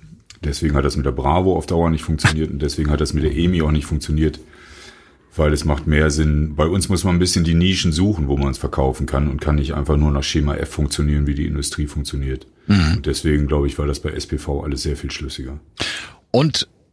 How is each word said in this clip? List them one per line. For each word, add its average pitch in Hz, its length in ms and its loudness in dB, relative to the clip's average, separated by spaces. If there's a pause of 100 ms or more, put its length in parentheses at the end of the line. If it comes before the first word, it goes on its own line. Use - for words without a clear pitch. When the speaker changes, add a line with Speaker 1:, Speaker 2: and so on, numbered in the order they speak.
(440)
Speaker 1:
Deswegen 73 300 0
hat 69 100 4
das 69 120 0
mit 69 100 0
der 67 60 0
Bravo 82 440 2
auf 80 100 -4
Dauer 85 240 2
nicht 80 120 0
funktioniert 78 480 0
und 71 100 -6
deswegen 73 300 -2
hat 73 100 2
das 73 140 -2
mit 73 80 0
der 78 140 0
emi 87 260 2
auch 76 80 2
nicht 76 160 2
funktioniert, 78 540 0 (960)
weil 76 160 2
es 71 120 -2
macht 73 220 0
mehr 78 240 4
Sinn. 76 460 2
Bei 78 100 2
uns 90 220 0
muss 92 160 0
man 90 120 2
ein - 40 4
bisschen 90 240 2
die 82 100 2
Nischen 87 380 2
suchen, 87 340 0
wo 69 100 0
man 69 140 0
es 65 80 -4
verkaufen 67 480 -2
kann 69 220 0
und 67 120 -4
kann 76 160 0
nicht 69 180 -2
einfach 73 220 0
nur 73 140 4
nach 69 140 0
Schema 73 320 0
F - 140 -6
funktionieren, 73 580 0
wie 73 60 0
die 76 120 -2
Industrie 73 400 -4
funktioniert. 67 600 -6 (200)
Speaker 2:
Mhm. 87 300 4
Speaker 1:
Und 71 100 -4
deswegen, 76 400 0
glaube 71 220 2
ich, 69 100 -8
war 73 80 -2
das 71 140 -4
bei 78 100 -6
S - 160 -8
P 73 120 -4
V 71 260 -6
alles 71 180 -6
sehr 73 140 -4
viel 69 160 -8
schlüssiger. 67 460 -10 (760)
Speaker 2:
Und 135 360 2 (240)